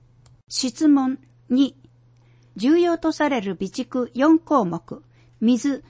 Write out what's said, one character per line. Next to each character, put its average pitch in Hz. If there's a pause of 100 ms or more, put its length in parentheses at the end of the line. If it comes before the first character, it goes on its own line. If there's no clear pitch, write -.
(480)
質 262
問 269 (300)
二。 254 (800)
重 277
要 339
と 320
さ 302
れ 269
る 190
備 190
蓄 247
四 311
項 -
目、 170 (380)
水、 247